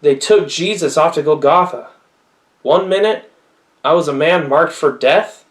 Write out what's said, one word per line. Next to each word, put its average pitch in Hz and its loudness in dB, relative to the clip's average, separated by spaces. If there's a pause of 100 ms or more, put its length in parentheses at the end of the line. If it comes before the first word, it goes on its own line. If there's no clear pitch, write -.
They 147 2
took 175 2
Jesus 170 -4
off 160 2
to 156 -4
Golgotha. 151 0 (720)
One 180 0
minute, 202 -2 (540)
I 143 0
was 165 0
a 147 -4
man 156 0
marked 156 0
for 139 -2
death 156 0